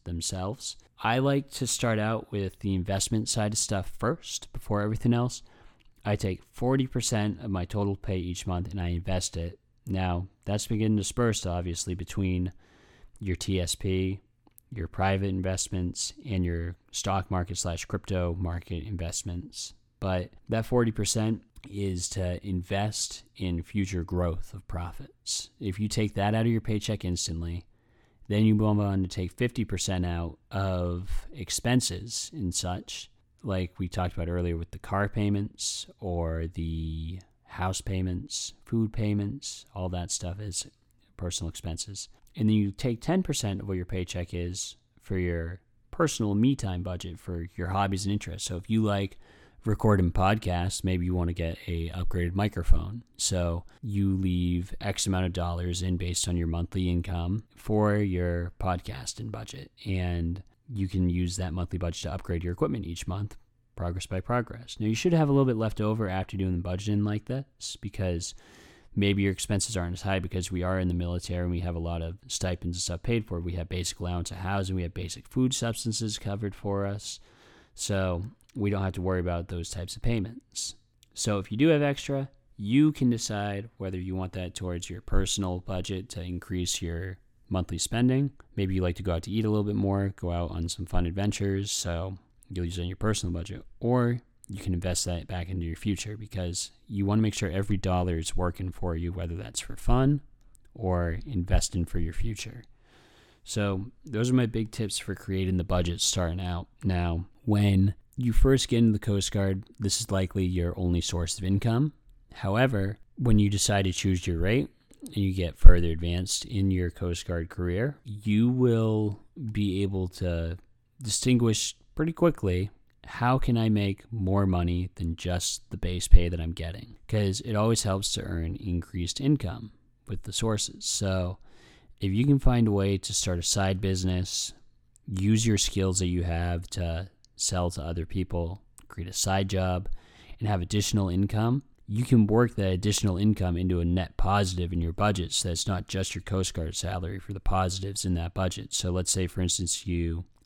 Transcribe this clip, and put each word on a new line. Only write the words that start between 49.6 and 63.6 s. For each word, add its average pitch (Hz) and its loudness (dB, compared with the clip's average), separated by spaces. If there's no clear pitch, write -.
recording 101 4
podcasts, 92 2
maybe 90 0
you 90 0
wanna 85 0
get 82 -4
a 82 -4
upgraded 90 0
microphone. 101 4
So 87 -2
you 101 0
leave 90 0
X - -4
amount 92 0
of 87 -2
dollars 87 -4
in 92 0
based 87 -2
on 87 0
your 85 0
monthly 85 -2
income 87 -2
for 107 2
your 87 0
podcasting 87 -6
budget. 110 -12
And 90 -2
you 98 -2
can 92 2
use 87 0
that 92 -4
monthly 87 -4
budget 85 -4
to 76 -6
upgrade 85 -4
your 87 -2
equipment 113 -2
each 82 -8
month, 98 -6